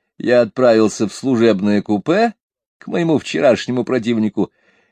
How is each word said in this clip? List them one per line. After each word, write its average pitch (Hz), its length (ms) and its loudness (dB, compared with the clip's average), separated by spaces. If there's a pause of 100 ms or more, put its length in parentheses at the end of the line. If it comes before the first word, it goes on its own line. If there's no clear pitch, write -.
(180)
я 123 220 2
отправился 110 680 2
в - 60 -12
служебное 107 680 0
купе 175 520 -2 (440)
к - 100 -18
моему 165 300 0
вчерашнему 123 640 -2
противнику 110 680 -2 (420)